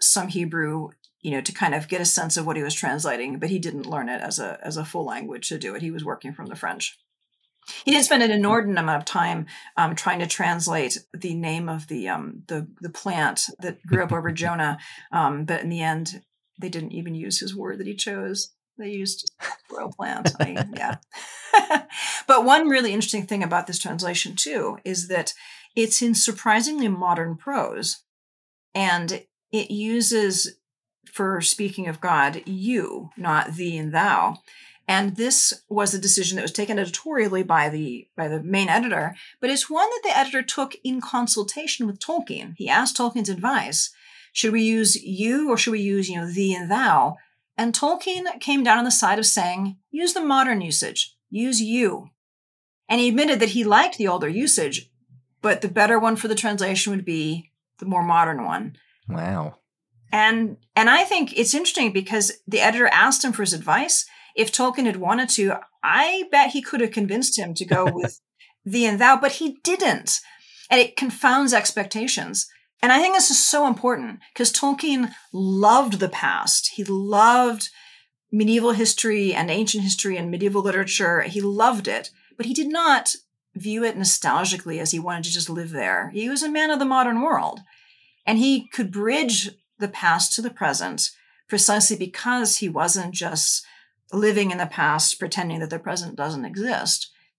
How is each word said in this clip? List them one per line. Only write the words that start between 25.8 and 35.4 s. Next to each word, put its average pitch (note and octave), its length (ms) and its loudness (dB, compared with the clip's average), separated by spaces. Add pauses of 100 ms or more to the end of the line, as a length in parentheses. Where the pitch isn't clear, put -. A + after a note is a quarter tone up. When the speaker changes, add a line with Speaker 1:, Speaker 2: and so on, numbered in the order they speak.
Speaker 1:
in A#3 120 2
surprisingly A#3 760 2
modern F3 480 0
prose. D#3 640 -6 (720)
And F3+ 500 -2 (260)
it - 200 -2
uses, G#3+ 880 0 (480)
for F#3+ 340 -4
speaking F#3+ 480 -2
of D#3+ 120 -8
God, D3+ 460 2
you, F#3+ 720 -4
not D#3+ 380 0
thee E3+ 240 -6
and D#3 140 -6
thou. D3+ 440 2 (520)
And F#3+ 280 2
this B3 360 2 (160)